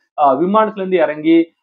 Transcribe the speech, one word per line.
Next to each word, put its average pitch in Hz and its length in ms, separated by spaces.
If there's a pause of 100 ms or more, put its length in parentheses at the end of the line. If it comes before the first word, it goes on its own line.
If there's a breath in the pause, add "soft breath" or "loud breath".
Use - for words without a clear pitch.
(160 soft breath)
அஹ், 139 200
விமானத்துல 202 400
இருந்து 190 200
இறங்கி, 156 400 (260)